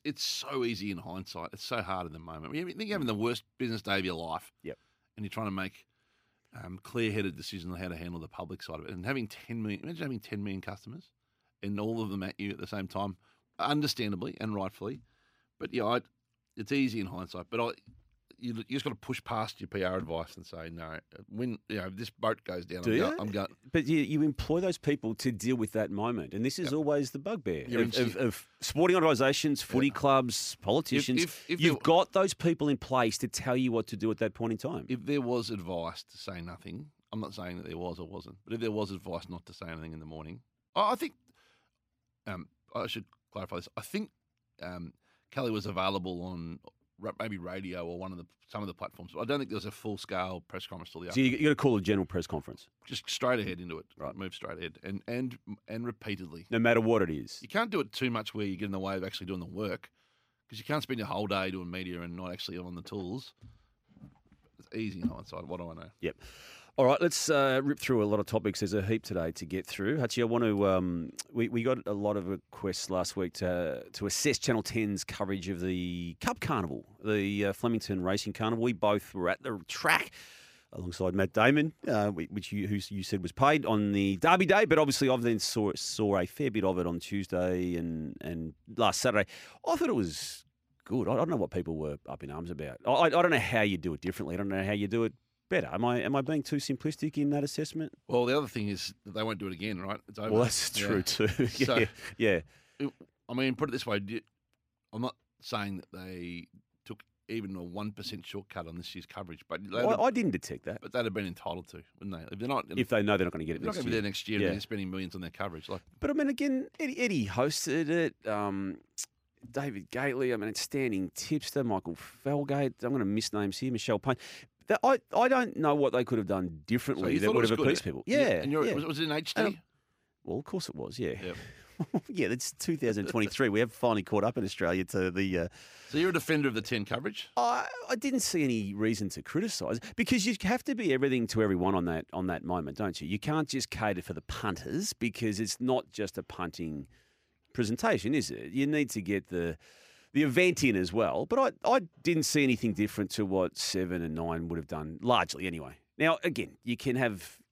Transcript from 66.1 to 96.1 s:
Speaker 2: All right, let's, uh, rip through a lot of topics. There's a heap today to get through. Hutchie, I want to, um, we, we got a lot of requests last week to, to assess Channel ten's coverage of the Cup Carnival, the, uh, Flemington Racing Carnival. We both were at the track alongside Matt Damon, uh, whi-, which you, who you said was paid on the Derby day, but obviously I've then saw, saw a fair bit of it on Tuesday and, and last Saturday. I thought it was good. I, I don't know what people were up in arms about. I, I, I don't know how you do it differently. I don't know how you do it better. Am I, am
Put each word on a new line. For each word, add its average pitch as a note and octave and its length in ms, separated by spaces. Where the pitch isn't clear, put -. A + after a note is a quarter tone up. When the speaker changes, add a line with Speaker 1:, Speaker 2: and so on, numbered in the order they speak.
Speaker 2:
All C#3 100
right, C3+ 140
let's, - 300
uh, C3+ 320
rip C#3 160
through A#2+ 240
a G#2 40
lot G#2 120
of G2+ 80
topics. G#2 320
There's G2 160
a G#2 80
heap A2 220
today E2+ 260
to E2+ 160
get F2+ 180
through. A2+ 340
Hutchie, A#2+ 240
I - 20
want A#2 180
to, G2+ 240
um, F#2 440
we, A#2 160
we A#2 140
got B2+ 240
a G2+ 60
lot G#2 240
of F#2 100
requests - 640
last F#2 260
week F2+ 180
to, F2 580
to G2+ 140
assess - 320
Channel A2+ 260
ten's G#2 400
coverage F#2+ 440
of F2+ 120
the F2 600
Cup - 200
Carnival, F2 440
the, G2+ 420
uh, G2 60
Flemington G#2+ 500
Racing G2 300
Carnival. A2+ 320
We B2 80
both G#2 420
were F2+ 140
at F#2 160
the A2+ 240
track - 420
alongside F2+ 420
Matt F#2+ 180
Damon, D3 420
uh, G#2 240
whi-, E2+ 200
which G2 200
you, G2+ 160
who G2+ 220
you G2 160
said G2 180
was F2 80
paid C#3+ 340
on G#2 280
the G2 240
Derby F3+ 300
day, G3 180
but D#3+ 160
obviously C#3 280
I've B2+ 140
then A#2 160
saw, G#2 380
saw G2+ 420
a F2+ 80
fair C#3 240
bit G#2 140
of F#2 160
it F2 80
on F2 100
Tuesday F2+ 800
and, E2 440
and E2 320
last A2 240
Saturday. G#2 300
I E4 120
thought E4 120
it A3+ 60
was F2+ 500
good. A#2+ 200
I, G#2 60
I C3+ 60
don't D#3+ 120
know D#3+ 60
what G2+ 160
people E2 240
were D2+ 220
up C#2 160
in C#2 80
arms E2+ 180
about. D2 340
I, - 60
I, D3 160
I D#3+ 40
don't F3 200
know D3 80
how A2 240
you G#2 160
do D#2+ 160
it D2 60
differently. F2+ 340
I F2+ 40
don't G2+ 100
know F#2+ 160
how G2+ 80
you G2+ 160
do A2+ 160
it A2 80
better. F3 240
Am G2+ 120
I, B2 160
am C3+ 160